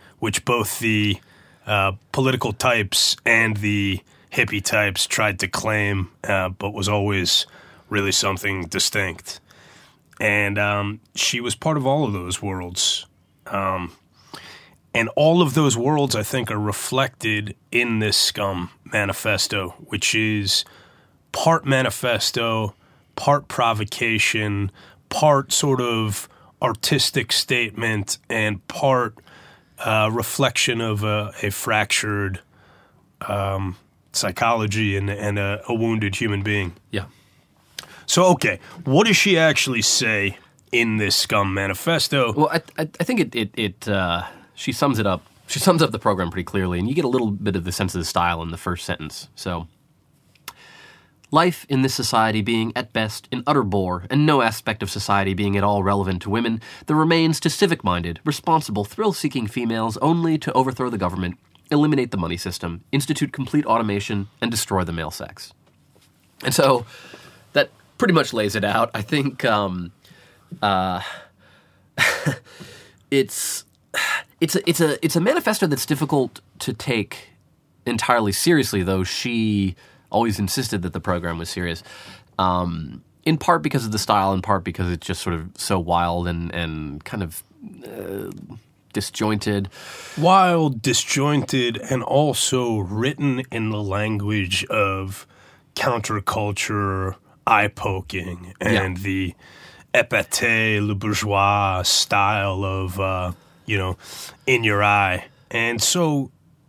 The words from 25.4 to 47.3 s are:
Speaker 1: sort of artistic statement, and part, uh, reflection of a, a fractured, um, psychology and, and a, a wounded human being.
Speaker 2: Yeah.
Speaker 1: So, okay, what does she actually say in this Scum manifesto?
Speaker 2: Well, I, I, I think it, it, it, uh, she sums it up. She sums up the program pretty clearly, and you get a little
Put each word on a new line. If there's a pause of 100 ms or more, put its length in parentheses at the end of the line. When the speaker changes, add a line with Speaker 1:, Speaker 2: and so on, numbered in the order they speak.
Speaker 1:
sort
of (340)
artistic
statement, (140)
and
part, (680)
uh,
reflection
of
a, (120)
a
fractured, (880)
um, (360)
psychology
and,
and
a,
a
wounded
human
being. (180)
Speaker 2:
Yeah. (1000)
Speaker 1:
So,
okay, (240)
what
does
she
actually
say (340)
in
this
Scum
manifesto?
Speaker 2:
Well,
I, (160)
I, (100)
I
think
it,
it,
it,
uh, (320)
she
sums
it
up. (260)
She
sums
up
the
program
pretty
clearly,
and
you
get
a
little